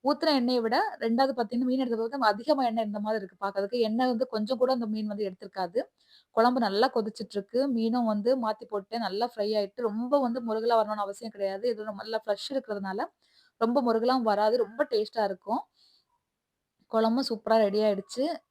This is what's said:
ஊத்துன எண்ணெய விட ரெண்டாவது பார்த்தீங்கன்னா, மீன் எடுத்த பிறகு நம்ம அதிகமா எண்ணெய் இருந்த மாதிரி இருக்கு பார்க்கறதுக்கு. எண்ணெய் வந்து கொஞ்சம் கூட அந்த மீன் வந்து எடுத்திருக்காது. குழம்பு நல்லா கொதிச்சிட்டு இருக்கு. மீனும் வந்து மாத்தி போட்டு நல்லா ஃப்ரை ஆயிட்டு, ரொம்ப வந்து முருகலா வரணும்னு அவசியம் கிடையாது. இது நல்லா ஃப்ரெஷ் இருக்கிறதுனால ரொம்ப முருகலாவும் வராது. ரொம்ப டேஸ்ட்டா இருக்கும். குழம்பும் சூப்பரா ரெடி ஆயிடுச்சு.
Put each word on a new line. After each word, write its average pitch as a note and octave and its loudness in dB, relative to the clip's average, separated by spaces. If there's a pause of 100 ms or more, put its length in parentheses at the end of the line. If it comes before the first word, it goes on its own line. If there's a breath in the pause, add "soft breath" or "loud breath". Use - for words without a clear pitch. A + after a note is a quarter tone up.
ஊத்துன D4 2
எண்ணெய B3 2
விட A3+ 0 (220)
ரெண்டாவது A#3+ 2
பார்த்தீங்கன்னா, A#3+ -2
மீன் C4 2
எடுத்த A#3 -2
பிறகு A3+ -2
நம்ம C4 4
அதிகமா C4+ 2
எண்ணெய் A3+ 0
இருந்த G#3 -4
மாதிரி G#3+ -2
இருக்கு F#3 -14
பார்க்கறதுக்கு. G3 -2
எண்ணெய் A#3 2
வந்து A#3+ 0
கொஞ்சம் A3 -2
கூட B3+ 4
அந்த A#3+ 0
மீன் G#3+ -4
வந்து G#3 -4
எடுத்திருக்காது. F#3 -6 (560 soft breath)
குழம்பு B3 4
நல்லா G#3+ 2
கொதிச்சிட்டு G#3+ -4
இருக்கு. G3+ -4 (100)
மீனும் A3+ 0
வந்து G#3+ 0
மாத்தி A3 -4
போட்டு G#3 -6
நல்லா G#3+ -2
ஃப்ரை G#3+ -4
ஆயிட்டு, G3+ -2
ரொம்ப A#3+ 0
வந்து B3 -2
முருகலா A3+ 0
வரணும்னு G#3+ 0
அவசியம் G#3 -10
கிடையாது. G3 -4
இது G#3+ -6
நல்லா G#3+ -6
ஃப்ரெஷ் - -4
இருக்கிறதுனால G#3 -4 (520 soft breath)
ரொம்ப A#3 2
முருகலாவும் A#3 2
வராது. G#3+ 4
ரொம்ப A3+ -2
டேஸ்ட்டா G#3+ 0
இருக்கும். G3+ -4 (1300 soft breath)
குழம்பும் A3+ 2
சூப்பரா A3 0
ரெடி G#3 4
ஆயிடுச்சு. G#3+ 0 (280)